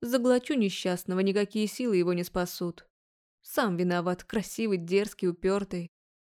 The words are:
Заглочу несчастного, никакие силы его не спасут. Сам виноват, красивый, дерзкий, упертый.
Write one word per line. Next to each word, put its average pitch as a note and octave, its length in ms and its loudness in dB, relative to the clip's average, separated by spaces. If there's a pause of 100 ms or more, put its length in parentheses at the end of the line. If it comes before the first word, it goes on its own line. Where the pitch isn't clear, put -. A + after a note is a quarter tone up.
Заглочу B3 520 2
несчастного, F#3 680 0
никакие G3+ 460 2
силы A3+ 300 0
его F3 160 4
не F3 100 0
спасут. F3 640 -4 (540)
Сам G3+ 380 0
виноват, F3+ 460 0
красивый, G#3+ 520 -2
дерзкий, F#3 520 0
упертый. F#3 600 -2 (360)